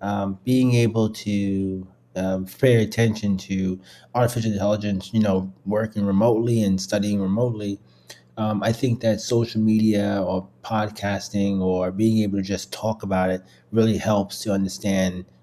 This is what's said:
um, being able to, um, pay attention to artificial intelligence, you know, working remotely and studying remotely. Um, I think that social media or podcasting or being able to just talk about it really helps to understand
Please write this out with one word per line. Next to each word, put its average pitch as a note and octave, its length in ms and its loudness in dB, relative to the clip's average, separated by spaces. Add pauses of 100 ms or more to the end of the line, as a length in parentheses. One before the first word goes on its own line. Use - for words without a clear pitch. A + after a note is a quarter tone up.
um, G2 420 -4
being B2+ 300 4
able A2 360 2
to, G2 760 -2 (260)
um, F#2+ 320 -2
pay A#2+ 360 4
attention G#2 560 0
to F#2+ 420 -4 (340)
artificial A#2 380 0
intelligence, G2+ 600 -2
you A2+ 60 2
know, F#2+ 340 0 (140)
working G#2+ 380 -2
remotely A2+ 580 2
and F#2+ 180 2
studying G#2 400 -2
remotely. G#2 600 -2 (560)
Um, G#2+ 260 -2
I A2+ 80 2
think A2+ 300 0
that G#2+ 200 0
social A#2 400 0
media G#2+ 640 2
or F#2 240 -4 (140)
podcasting G2+ 1000 -2
or F#2 300 0
being A2 280 2
able G2+ 200 0
to G2 60 -2
just F#2+ 280 -6
talk A2 300 -4
about F#2 280 0
it F#2 120 -4 (300)
really A2 240 4
helps G#2 460 0
to G#2+ 100 -2
understand F#2+ 720 -2 (180)